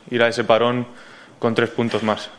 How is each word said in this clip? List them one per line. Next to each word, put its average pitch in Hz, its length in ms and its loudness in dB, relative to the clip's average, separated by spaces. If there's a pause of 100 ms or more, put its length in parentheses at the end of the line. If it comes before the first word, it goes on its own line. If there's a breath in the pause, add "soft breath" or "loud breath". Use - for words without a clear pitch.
ir 117 140 2
a 117 60 4
ese 113 160 -4
parón 120 420 2 (500 loud breath)
con 117 160 0
tres 113 160 0
puntos 117 320 -2
más. 107 360 -2